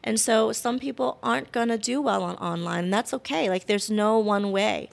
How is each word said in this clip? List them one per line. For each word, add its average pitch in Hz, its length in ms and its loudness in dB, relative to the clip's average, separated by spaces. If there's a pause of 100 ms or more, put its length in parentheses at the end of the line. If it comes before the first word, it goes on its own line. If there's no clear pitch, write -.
And 220 160 -2
so 220 360 2
some 247 260 -2
people 262 420 -4
aren't 254 300 -2
gonna 233 260 0
do 233 240 -2
well 202 220 0
on 175 140 -4
online, 175 480 -4
and 185 80 2
that's 226 200 0
okay. 269 360 -2
Like, 185 180 -2
there's 208 240 0
no 214 260 4
one 202 360 2
way 196 400 0